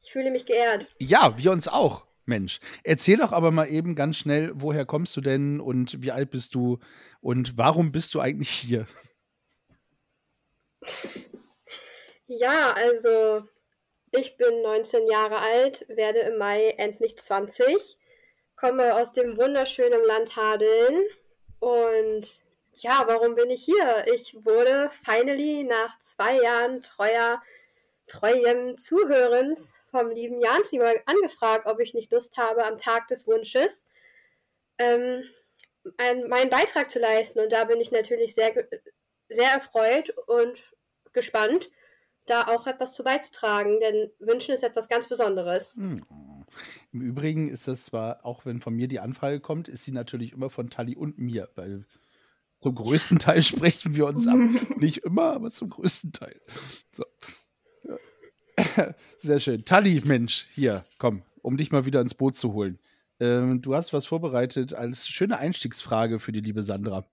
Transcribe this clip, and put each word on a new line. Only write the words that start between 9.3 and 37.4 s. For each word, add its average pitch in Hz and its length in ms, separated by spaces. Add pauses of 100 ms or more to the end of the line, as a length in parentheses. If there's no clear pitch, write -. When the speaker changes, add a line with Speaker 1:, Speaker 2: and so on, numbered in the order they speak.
Speaker 1:
Ja, 254 480
also 220 760 (640)
ich 254 260
bin 233 240
neunzehn 220 460
Jahre 214 320
alt, 247 500
werde 214 300
im 226 180
Mai 208 400
endlich 208 420
zwanzig, 247 760 (600)
komme 247 380
aus 233 200
dem 240 240
wunderschönen 247 680
Land 220 320
Hadeln 220 680 (600)
und 220 800 (300)
ja, 254 320
warum 233 280
bin 240 160
ich 247 140
hier? 302 500
Ich 226 300
wurde 254 460
finally 277 720
nach 233 360
zwei 247 420
Jahren 240 400
treuer, 226 600 (640)
treuem 247 680
Zuhörens 277 1000 (140)
vom 233 200
lieben 233 300
Janzi 262 380
mal 233 280
angefragt, 277 600
ob 220 140
ich 233 140
nicht 226 180
Lust 247 240
habe, 226 300
am 220 120
Tag 233 300
des - 180
Wunsches, 226 600 (920)
ähm, 247 460 (720)
ein-, 247 320
meinen 247 220
Beitrag 277 400
zu 254 80
leisten. 226 420